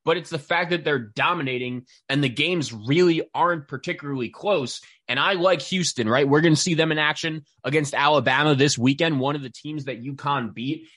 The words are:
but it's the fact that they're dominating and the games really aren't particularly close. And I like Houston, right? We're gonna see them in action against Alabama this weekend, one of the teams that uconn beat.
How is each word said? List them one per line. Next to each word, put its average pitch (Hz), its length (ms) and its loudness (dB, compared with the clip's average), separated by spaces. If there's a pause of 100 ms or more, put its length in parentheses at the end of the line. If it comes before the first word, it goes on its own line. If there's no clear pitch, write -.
but 160 100 2
it's 175 140 -10
the 165 80 -6
fact 170 320 -2
that 170 140 -2
they're 147 160 0
dominating 127 880 -4 (200)
and 139 160 0
the 131 60 2
games 147 420 -2
really 160 520 2 (100)
aren't 160 340 -2
particularly 143 640 -8
close. 170 500 -4 (280)
And 123 120 -2
I 180 140 2
like 175 300 2
Houston, 156 440 -2
right? 139 220 4
We're 151 120 6
gonna 165 140 6
see 165 200 0
them 160 160 2
in 156 80 -2
action 156 460 -2 (180)
against 143 320 -2
Alabama 143 580 4
this 139 240 4
weekend, 139 420 2
one 139 160 0
of 147 60 -8
the 127 80 -12
teams 151 360 -12
that 120 180 -10
uconn 135 500 -6
beat. 135 440 -8